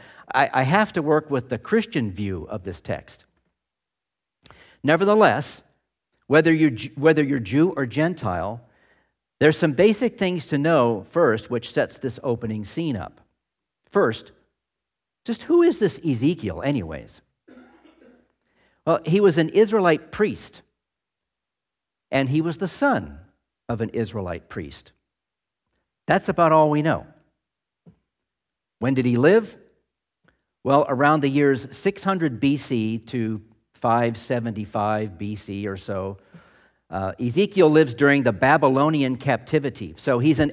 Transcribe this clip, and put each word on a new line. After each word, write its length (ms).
I, 200
I 100
have 300
to 80
work 300
with 180
the 80
Christian 540
view 360
of 160
this 160
text. 460
Nevertheless, 800
whether 260
you're 160
Ju-, 260
whether 280
you're 160
Jew 360
or 120
Gentile, 720
there's 180
some 140
basic 480
things 280
to 120
know 500
first, 400
which 240
sets 240
this 260
opening 400
scene 320
up. 240
First, 420
just 160
who 220
is 160
this 260
Ezekiel 560
anyways? 600
Well, 200
he 160
was 180
an 100
Israelite 640
priest, 500
and 180
he 120
was 180
the 80
son 500
of 120
an 80
Israelite 600
priest. 420
That's 200
about 240
all 200
we 100
know. 240
When 160
did 100
he 120
live? 380
Well, 260
around 320
the 80
years 420
six 320
hundred 360
B 180
C 400
to 420
five 420
seventy-five 1040
B 160
C 320
or 100
so, 400
uh, 300
Ezekiel 500
lives 240
during 300
the 80
Babylonian 840
captivity. 800
So 200
he's 220
an 140